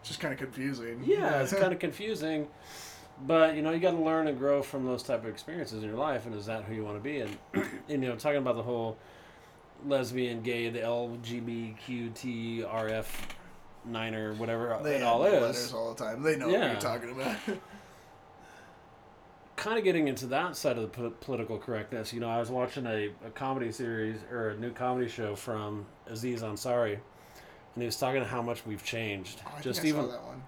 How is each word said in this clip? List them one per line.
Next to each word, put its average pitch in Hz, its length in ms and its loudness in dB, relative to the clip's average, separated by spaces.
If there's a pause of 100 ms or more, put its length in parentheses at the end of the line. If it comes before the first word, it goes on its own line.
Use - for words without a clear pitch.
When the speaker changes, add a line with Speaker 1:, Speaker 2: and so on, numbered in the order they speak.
Speaker 1:
Just - 180 -8
kinda 143 160 -2
confusing. 131 680 -4
Speaker 2:
Yeah, 285 360 4
it's 131 120 2
Speaker 1:
<laughs> 196 60 4
Speaker 2:
kinda 185 160 6
confusing, 160 720 -2 (800)
but, 160 280 8
you 156 60 0
know, 160 100 2
you 165 80 2
gotta 175 180 4
learn 160 320 4
and 135 100 0
grow 139 240 4
from 135 220 -2
those 123 180 0
type 113 220 0
of 113 40 -2
experiences 113 540 -6
in 107 60 -4
your 110 100 -4
life, 131 260 0
and 117 80 -6
is 104 120 -6
that 110 180 -2
who 107 100 -6
you 107 120 -2
wanna 104 160 -4
be? 143 180 -4
And, 104 260 -4
<clears throat> - 80 -14
and, - 500 -2
you 127 60 0
know, 120 60 -2
talking 147 220 2
about 127 180 2
the 113 80 -2
whole 117 340 -2 (880)
lesbian, 123 560 2
gay, 117 280 0
the 117 120 -2
L 117 400 0
G 117 200 -4
B 117 340 -4 (100)
Q 120 300 -4
T 113 480 -2
R 110 240 0
F 110 400 -2 (600)
niner, 113 460 -2
whatever 113 480 0
Speaker 1:
They 147 140 2
Speaker 2:
it 131 60 2
Speaker 1:
add - 20 0
Speaker 2:
all 117 160 6
Speaker 1:
new 170 80 8
Speaker 2:
is. 180 160 8
Speaker 1:
letters 117 300 0
all 113 200 -2
the 123 100 -6
time. 117 200 -4
They 156 120 6
know 135 120 0
what 180 100 6
you're 185 120 4
Speaker 2:
Yeah. 113 100 0
Speaker 1:
talking 117 320 -2
about. 131 240 -2 (100)
<laughs> 190 140 -4 (2000)
Speaker 2:
Kinda 220 240 2
getting 170 260 6
into 127 200 0
that 151 280 0
side 127 220 2
of - 40 -2
the 110 80 -2
po-, 117 220 -4 (100)
political 117 380 -4
correctness, 110 520 -6
you 117 80 -6
know, 117 100 -2
I 117 100 2
was 117 100 0
watching 123 380 -2
a, 104 240 0 (120)
a 113 120 -10
comedy 131 360 -2
series 110 460 -2 (140)
or 113 180 0
a 104 80 -4
new 120 140 -4
comedy 127 360 0
show 107 280 -4
from 104 500 -4 (220)
Aziz 117 340 -4
Ansari, 113 520 2
and - 880 -12
he 120 40 -2
was 110 100 -2
talking 131 280 2
how 120 180 -2
much 117 240 -4
we've 107 180 -6
changed. 104 600 -4
Speaker 1:
Oh, - 100 -10
I 147 60 -12
Speaker 2:
Just 131 220 -2
Speaker 1:
think 151 100 4
I 147 60 2
Speaker 2:
even, 127 100 0
Speaker 1:
saw 120 80 -8
that - 80 -10
one. 127 220 -12